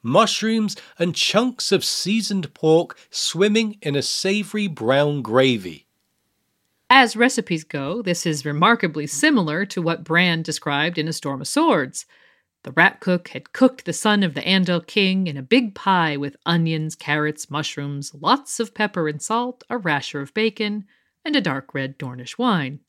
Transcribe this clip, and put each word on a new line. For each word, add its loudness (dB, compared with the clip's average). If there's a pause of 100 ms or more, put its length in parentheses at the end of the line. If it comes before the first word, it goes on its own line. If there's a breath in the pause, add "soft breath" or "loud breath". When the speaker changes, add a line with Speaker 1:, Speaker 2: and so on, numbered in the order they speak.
Speaker 1:
mushrooms, 0 (220 loud breath)
and -2
chunks 0
of 0
seasoned -4
pork 2 (140 soft breath)
swimming 0
in -2
a 0
savoury -2
brown 2
gravy." 2 (1040)
Speaker 2:
As 6
recipes 0
go, -6
this -4
is -2
remarkably 2
similar 0
to -6
what -2
Bran 2
described -2
in -2
A -4
Storm -6
of -10
Swords. 0 (560 soft breath)
The -12
rat 4
cook -2
had -14
cooked 2
the -4
son 2
of 0
the -6
Andal 0
king 0
in -6
a -10
big 2
pie 2
with -6 (120)
onions, 0
carrots, -4
mushrooms, -8
lots -2
of -6
pepper -2
and -6
salt, -4
a -4
rasher -2
of -12
bacon, -2 (400)
and -2
a 2
dark -6
red -6
Dornish -12
wine. -2